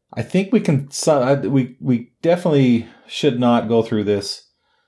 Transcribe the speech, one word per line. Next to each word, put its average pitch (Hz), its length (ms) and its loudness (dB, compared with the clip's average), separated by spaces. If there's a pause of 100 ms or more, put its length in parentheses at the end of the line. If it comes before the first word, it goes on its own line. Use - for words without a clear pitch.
(140)
I - 80 -6
think 196 320 -4
we 214 60 4
can, 143 320 -2
so, 143 320 2
I, 135 120 2
we, 131 440 -2
we 123 320 -2 (100)
definitely 143 640 2 (220)
should 139 320 -2
not 120 280 2
go 113 140 2
through 110 220 -2
this, 101 440 -4 (400)